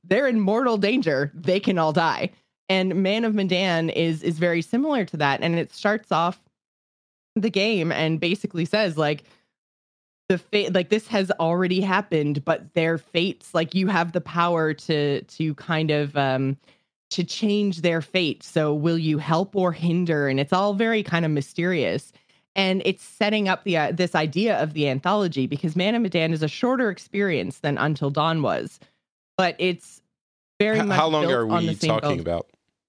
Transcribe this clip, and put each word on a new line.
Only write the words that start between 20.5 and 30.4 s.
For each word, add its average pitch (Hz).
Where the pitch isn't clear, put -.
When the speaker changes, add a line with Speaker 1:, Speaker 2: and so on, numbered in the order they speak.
Speaker 1:
all 202
very 226
kind 170
of 156
mysterious. 147
And 190
it's 185
setting 208
up -
the, 180
uh, 151
this 175
idea 170
of 156
the 151
anthology, 156
because 151
Man 190
of 233
Medan 165
is 156
a 151
shorter 247
experience 175
than 143
Until 143
Dawn 156
was, 80
but 180
it's 175